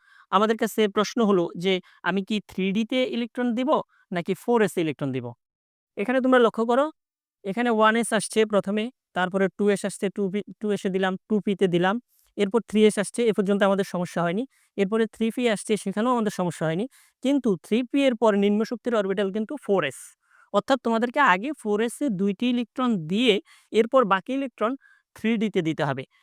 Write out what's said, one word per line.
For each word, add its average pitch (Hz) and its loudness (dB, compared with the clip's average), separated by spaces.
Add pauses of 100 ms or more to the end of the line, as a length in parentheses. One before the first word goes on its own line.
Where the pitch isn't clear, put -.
(320)
আমাদের 214 2
কাছে 220 -2
প্রশ্ন 208 -2
হলো 196 4 (120)
যে 180 -2 (300)
আমি 185 0
কি 214 -4 (100)
থ্রি 190 -4
ডিতে 226 -2
ইলেকট্রন 240 -4
দিব 254 -2 (420)
নাকি 180 -4
ফোর 240 0
এসে 196 0
ইলেকট্রন 151 -4
দিব? 127 -6 (720)
এখানে 247 -2
তোমরা 254 4
লক্ষ্য 226 2
করো, 254 2 (580)
এখানে 190 -2
ওয়ান 220 4
এস 233 0
আসছে 214 -2
প্রথমে, 208 0 (300)
তারপরে 185 0
টু 208 -2
এস 202 0
আসছে, 202 -6
টু 208 -6
পি, 202 -4 (140)
টু - -8
এসে 196 -2
দিলাম, 185 0 (120)
টু 214 -2
পিতে 196 0
দিলাম। 180 2 (420)
এরপর 202 0
থ্রি 214 0
এস 214 6
আসছে, 208 -6
এ 226 2
পর্যন্ত 202 0
আমাদের 196 2
সমস্যা 180 -6
হয়নি। 175 -2 (320)
এরপরে 214 0
থ্রি 220 -4
পি 247 -4
আসছে, 214 -2
সেখানেও 208 -2
আমাদের 220 0
সমস্যা 175 -4
হয়নি। 165 -2 (400)
কিন্তু 254 2 (120)
থ্রি 214 0
পি 277 -2
এর 269 4
পর 220 4
নিম্ন 208 2
শক্তির - -6
অরবিটাল 196 0
কিন্তু 214 -6
ফোর 190 0
এস। 135 -4 (560)
অর্থাৎ 247 2
তোমাদেরকে 233 0
আগে 196 2
ফোর 208 -4
এস-এ 240 -2
দুইটি 202 -2
ইলেকট্রন 247 -2 (160)
দিয়ে 208 2 (380)
এরপর 233 4
বাকি 190 0
ইলেকট্রন 262 -4 (440)
থ্রি 220 -2
ডিতে 202 0
দিতে 160 -2
হবে। 135 -4 (180)